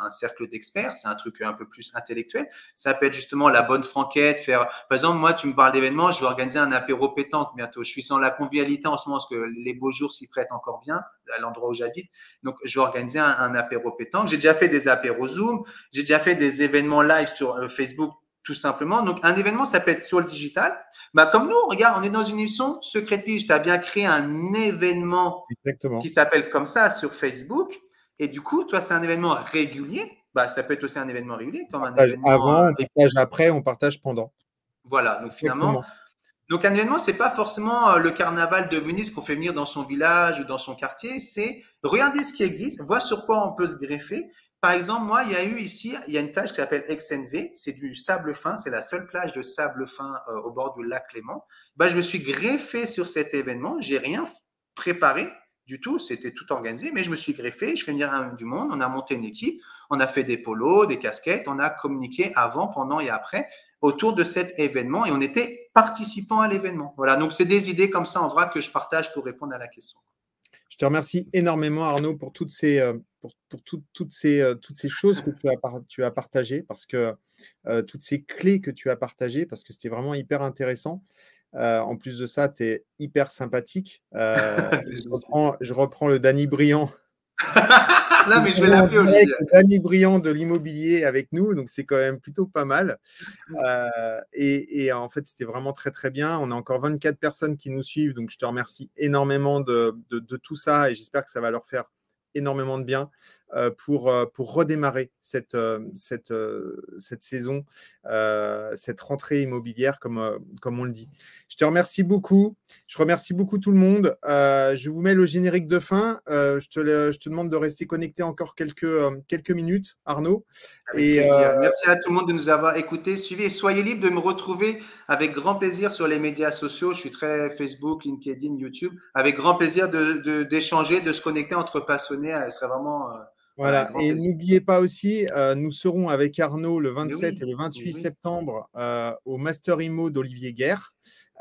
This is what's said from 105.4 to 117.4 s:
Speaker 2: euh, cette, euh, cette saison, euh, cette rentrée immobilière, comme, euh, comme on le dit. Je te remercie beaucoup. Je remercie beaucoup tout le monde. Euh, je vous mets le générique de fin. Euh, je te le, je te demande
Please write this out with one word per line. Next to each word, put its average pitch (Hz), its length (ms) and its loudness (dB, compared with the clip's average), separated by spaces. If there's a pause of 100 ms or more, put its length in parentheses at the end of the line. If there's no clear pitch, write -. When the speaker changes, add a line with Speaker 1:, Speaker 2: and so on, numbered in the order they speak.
Speaker 2:
euh, 113 240 -2 (140)
cette, - 380 -12
euh, 107 500 -8 (160)
cette 123 260 -14
saison, 135 400 -6 (440)
euh, 107 680 -2
cette - 240 -10
rentrée 143 420 -4
immobilière, 123 580 -4
comme, 117 180 -8
euh, 110 200 -4 (240)
comme 120 180 -6
on 127 40 -6
le 123 80 -6
dit. 113 160 -16 (400)
Je - 80 -20
te - 80 2
remercie 175 400 2
beaucoup. 196 540 4 (300)
Je - 100 -20
remercie 165 360 2
beaucoup 196 240 0
tout 196 140 0
le 196 60 8
monde. 190 400 6 (100)
Euh, 139 480 4
je 131 140 -6
vous 160 100 -6
mets 190 140 4
le 185 120 8
générique 170 420 2
de 170 120 4
fin. 214 480 0
Euh, 143 320 2
je - 80 -12
te 156 140 -4
le, 151 320 2
je 147 60 -10
te 151 100 -12
demande 165 200 -4